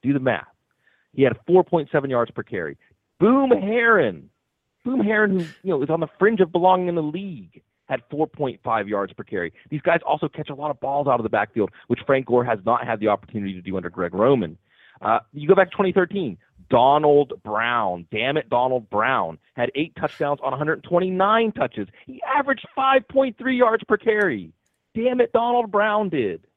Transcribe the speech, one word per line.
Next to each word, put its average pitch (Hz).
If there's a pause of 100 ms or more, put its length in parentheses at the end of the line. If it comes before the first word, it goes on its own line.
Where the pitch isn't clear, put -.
Do 135
the 143
math. 120 (680)
He 135
had 120 (100)
four 180
point 160
seven 139
yards 120
per 110
carry. 80 (420)
Boom 262
Herron, 202 (560)
Boom 254
Herron, 214
who, 180 (180)
you 185
know, 143
is 143
on 160
the 160 (120)
fringe 208
of 170
belonging 180
in 175
the 165
league, 151 (260)
had 131
four 151
point 131
five 110
yards 101
per 104
carry. 87 (160)
These 147
guys 170
also 151
catch -
a 143
lot 147
of 131
balls 143
out 123
of 113
the 110
backfield, 107 (160)
which 120
Frank 135
Gore 120
has 113
not 120
had 113
the 107
opportunity 101
to 90
do 95
under 85
Greg 87
Roman. 104 (440)
Uh, 113 (140)
you 147
go 185
back 185
to -
twenty 190
thirteen, 180 (320)
Donald 143 (100)
Brown. 107
Damn 123
it, -
Donald 123
Brown 104 (180)
had 123
eight 156
touchdowns 147
on -
a 127
hundred 151
twenty-nine 185
touches. 123 (180)
He 262
averaged 277 (100)
five 269
point 262
three 254
yards 226
per 214
carry. 170 (440)
Damn 247
it, 226
Donald 233
Brown 208
did. 107 (120)